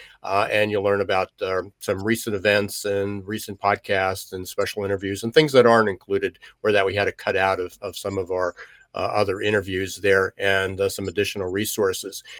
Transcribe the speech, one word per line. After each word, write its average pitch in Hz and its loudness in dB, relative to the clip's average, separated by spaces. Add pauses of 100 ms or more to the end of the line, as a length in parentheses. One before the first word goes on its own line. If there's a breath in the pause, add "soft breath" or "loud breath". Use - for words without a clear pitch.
(240 loud breath)
uh, 98 0
and 107 2
you'll 101 0
learn 101 2
about, 95 0 (100)
uh, 92 -2 (160)
some 95 -4
recent 110 -2
events 101 0
and 101 -4
recent 107 -10
podcasts 98 -2
and 92 -8
special 101 -4
interviews 98 -4
and 117 -4
things 156 6
that 123 8
aren't 113 6
included 98 -4 (240 loud breath)
or 107 4
that 101 4
we 98 -2
had 101 2
to 92 -2
cut 101 -4
out 95 2
of, 90 -10
of 95 -10
some 98 -6
of 90 -4
our, 90 -2 (400 loud breath)
uh, 92 -4
other 101 0
interviews 98 -2
there 98 4
and, 98 0
uh, 98 2
some 98 -8
additional 95 -4
resources. 98 -4 (160 loud breath)